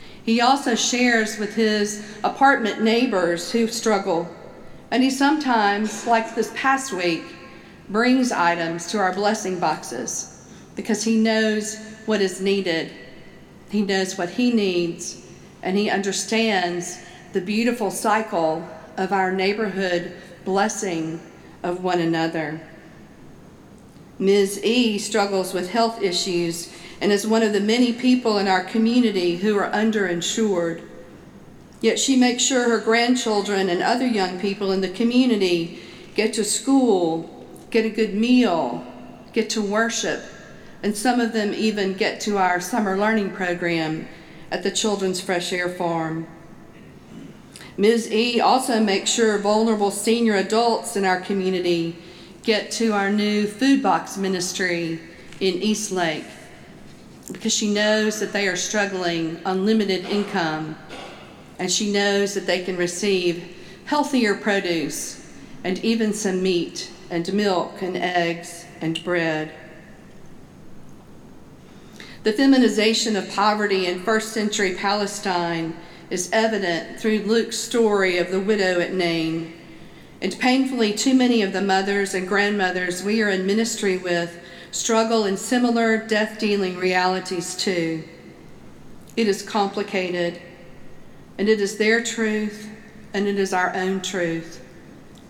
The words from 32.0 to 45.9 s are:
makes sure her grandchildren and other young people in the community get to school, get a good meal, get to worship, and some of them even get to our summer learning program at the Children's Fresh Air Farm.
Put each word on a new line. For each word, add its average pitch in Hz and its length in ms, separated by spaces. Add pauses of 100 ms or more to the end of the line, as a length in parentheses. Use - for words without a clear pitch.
makes 247 260
sure 247 260
her 226 120
grandchildren 214 880
and 180 140
other 254 240
young 185 340
people 196 320
in 190 80
the 185 80
community 202 920 (340)
get 220 200
to 214 100
school, 185 1040 (240)
get 220 140
a 220 60
good 214 240
meal, 202 720 (480)
get 220 180
to 214 120
worship, 208 600 (600)
and 208 140
some 247 240
of 220 120
them 208 220
even 202 400
get 196 280
to 202 160
our 180 220
summer 190 360
learning 208 340
program 170 760 (420)
at 185 140
the 202 60
Children's 190 500
Fresh 180 320
Air 180 160
Farm. 165 580 (1500)